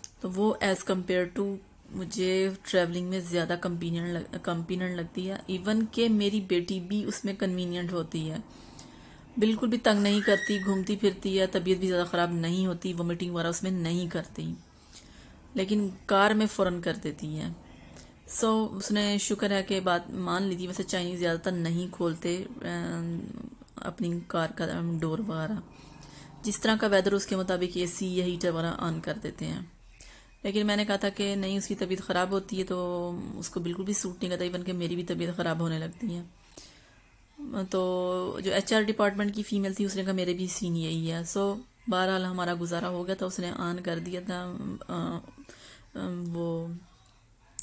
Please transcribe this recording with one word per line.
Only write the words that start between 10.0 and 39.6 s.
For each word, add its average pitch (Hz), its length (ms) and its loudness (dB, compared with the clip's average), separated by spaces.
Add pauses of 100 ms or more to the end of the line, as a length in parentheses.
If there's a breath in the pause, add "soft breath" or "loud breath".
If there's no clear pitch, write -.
नहीं 202 200 6
करती, 202 360 4
घूमती 190 380 2
फिरती 190 400 2
है, 190 100 6
तबीयत 185 320 2
भी 185 80 0
ज़्यादा 180 180 4
ख़राब 175 300 2
नहीं 175 320 2
होती, 180 260 -2
वॉमिटिंग 170 420 -2
वगैरह 165 160 2
उसमें 185 200 0
नहीं 175 380 0
करती, 165 460 -6 (1000 loud breath)
लेकिन 202 320 2 (200)
कार 208 260 8
में 214 120 4
फ़ौरन 185 340 0
कर 165 180 -2
देती 151 360 -6
है। 160 200 -6 (760 loud breath)
So, - 180 6
उसने 208 720 2
शुक्र 202 340 2
है 196 100 2
कि 190 180 0
बात 175 300 2
मान 180 320 0
ली 190 140 0
थी। 180 100 -4
वैसे 180 160 -4
चाइनीज़ 180 360 -2
ज़्यादातर 170 340 0
नहीं 170 380 0
खोलते, 175 460 0 (280)
अम, 170 560 -4 (600)
अपनी 170 280 -4 (200)
कार 165 220 0
का, - 160 -4
अम, 170 320 -2
डोर 160 220 -2
वगैरह। 165 400 -4 (840 loud breath)
जिस - 180 2
तरह 220 140 6
का 220 100 2
वेदर 196 280 6
उसके 202 220 0
मुताबिक 180 420 0
एसी 180 360 2
या 180 100 2
हीटर 175 260 2
वगैरह 165 320 0
on 160 220 0
कर 156 140 -4
देते - 260 -8
हैं, 165 280 -6 (720 loud breath)
लेकिन 208 220 2
मैंने 208 180 4
कहा 202 120 2
था 202 140 2
कि 202 260 0
नहीं, 196 220 0
उसकी 196 160 -2
तबीयत 185 260 -2
ख़राब 185 320 0
होती 190 240 -2
है 185 80 0
तो 185 140 -2 (600)
उसको 170 220 -4
बिल्कुल 175 260 -2
भी 202 80 0
सूट 185 220 2
नहीं 180 140 -4
करता, 180 140 -2
even 180 220 -4
कि 185 80 -2
मेरी 175 220 -2
भी 175 80 -2
तबीयत 170 320 -2
ख़राब 165 260 0
होने 160 160 0
लगती 170 280 -6
है। 175 160 -4 (1400 loud breath)
तो 185 760 0
जो 190 120 -2
एचआर 208 320 4
डिपार्टमेंट 208 500 2
की 214 80 -4
फ़ीमेल 196 320 0